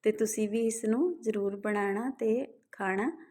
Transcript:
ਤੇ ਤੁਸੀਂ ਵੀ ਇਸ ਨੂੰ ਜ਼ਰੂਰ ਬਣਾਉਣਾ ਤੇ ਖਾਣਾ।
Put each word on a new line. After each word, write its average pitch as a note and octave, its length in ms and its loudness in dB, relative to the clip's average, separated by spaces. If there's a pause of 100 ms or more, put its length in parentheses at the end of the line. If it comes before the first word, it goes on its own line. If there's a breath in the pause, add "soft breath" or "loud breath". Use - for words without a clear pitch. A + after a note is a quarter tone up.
ਤੇ G#3+ 80 4
ਤੁਸੀਂ G#3+ 380 0
ਵੀ A3+ 160 0
ਇਸ A3+ 200 -2
ਨੂੰ C#4+ 360 2
ਜ਼ਰੂਰ G3+ 340 0
ਬਣਾਉਣਾ G#3 540 0 (100)
ਤੇ A#3 260 2 (260)
ਖਾਣਾ। G3 400 0 (200 loud breath)